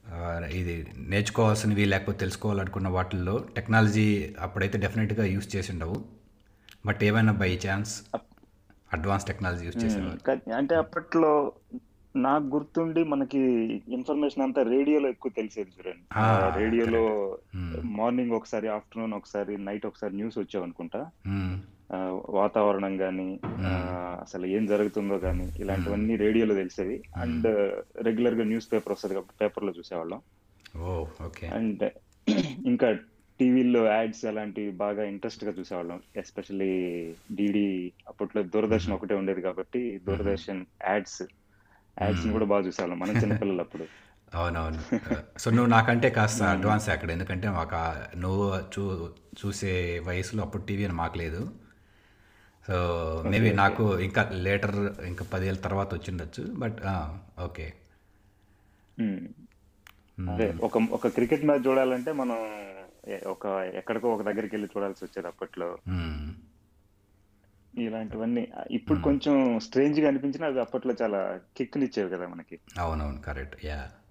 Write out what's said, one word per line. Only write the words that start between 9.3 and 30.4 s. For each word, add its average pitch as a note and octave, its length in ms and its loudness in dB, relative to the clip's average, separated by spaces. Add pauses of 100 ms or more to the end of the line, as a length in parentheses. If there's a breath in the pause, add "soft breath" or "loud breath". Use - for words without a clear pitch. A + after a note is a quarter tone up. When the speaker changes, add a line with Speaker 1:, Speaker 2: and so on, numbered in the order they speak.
Speaker 1:
యూజ్ E2+ 120 -6
Speaker 2:
మ్మ్. A2+ 100 0
Speaker 1:
చేసేవారు. G2 320 0
Speaker 2:
కా-, - 340 -2
అంటే C#3 220 2
అప్పట్లో D#3 800 4 (640)
నాకు C#3 280 4
గుర్తుండి D#3 600 0
మనకి C#3 340 0 (500)
ఇన్ఫర్మేషన్ C#3 560 0
అంతా C3+ 180 2
రేడియోలో C#3 460 4
ఎక్కువ B2+ 280 -4
తెలిసేది G#2 420 -6
చూడండి. F2+ 240 -12 (100)
Speaker 1:
ఆ, A2 100 2
Speaker 2:
ఆ, G2 340 4
రేడియోలో A2+ 720 2
Speaker 1:
కరెక్ట్. F#2 280 -10
మ్మ్. E2+ 420 -6
Speaker 2:
మార్నింగ్ A#2+ 320 2
ఒకసారి, A2 380 -2
ఆఫ్టర్‌నూన్ G#2+ 440 -6
ఒకసారి, G2+ 520 -4
నైట్ G2+ 220 -6
ఒకసారి G2 300 -6
న్యూస్ A2 220 -4
వచ్చేవనుకుంటా. F#2 720 -6 (160)
Speaker 1:
మ్మ్. F#2+ 340 -2 (320)
Speaker 2:
ఆ, F#2 360 -4
వాతావరణం G2 720 2
గానీ, F#2 440 -2
ఆ, - 40 -4
Speaker 1:
మ్మ్. F2+ 720 -4
Speaker 2:
అసలు F#2 240 -8
ఏం G#2 200 0
జరుగుతుందో G2+ 480 0
గానీ, F2+ 440 -2
ఇలాంటివన్నీ G2 500 0
Speaker 1:
మ్మ్. A2+ 100 2
Speaker 2:
రేడియోలో A2 360 4
తెలిసేవి. F#2+ 480 -2 (160)
Speaker 1:
మ్మ్. A#2+ 60 -4
Speaker 2:
And A2+ 460 2 (340)
రెగ్యులర్గా A2+ 400 2
న్యూస్ A2 280 -2
పేపర్ G#2 200 0
వస్తది F#2+ 220 -4
కాబట్టి F#2+ 260 -6
పేపర్లో G2+ 380 0
చూసేవాళ్ళం. E2+ 420 -6 (560)